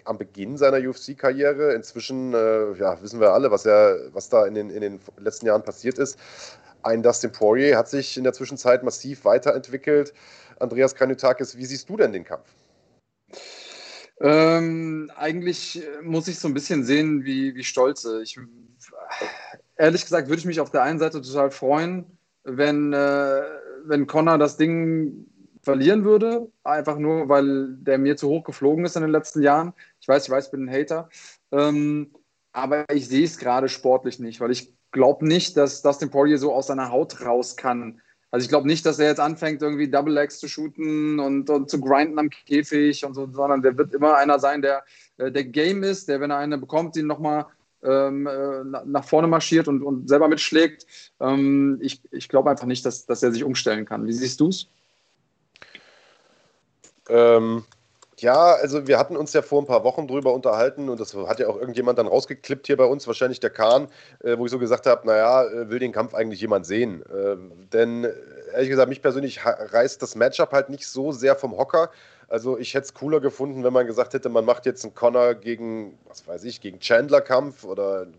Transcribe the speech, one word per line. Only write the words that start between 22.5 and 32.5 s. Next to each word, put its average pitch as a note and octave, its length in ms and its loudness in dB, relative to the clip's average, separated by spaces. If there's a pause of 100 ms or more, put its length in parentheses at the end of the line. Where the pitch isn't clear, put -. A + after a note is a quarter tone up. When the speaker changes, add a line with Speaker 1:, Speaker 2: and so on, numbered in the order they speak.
Speaker 2:
äh, C#3+ 500 0 (420)
wenn C#3+ 220 0
Conor D#3+ 300 2
das D3 220 2
Ding E3 680 -2 (360)
verlieren D3+ 420 2
würde, A3+ 440 2 (160)
einfach D3 340 -2
nur, D3+ 320 -2
weil C#3 380 2 (100)
der C3+ 180 0
mir C#3+ 200 2
zu C#3+ 120 -4
hoch D#3+ 160 -2
geflogen D#3 400 0
ist E3+ 120 -4
in D#3+ 60 -2
den D#3 80 0
letzten D3+ 320 0
Jahren. D#3 300 4 (280)
Ich - 80 -12
weiß, C3+ 160 4
ich C3 60 -10
weiß, C3+ 160 -2
ich - 40 -18
bin C3+ 140 -8
ein B2+ 60 -10
Hater. D#3+ 380 -4 (440)
Ähm, D3 580 0 (420)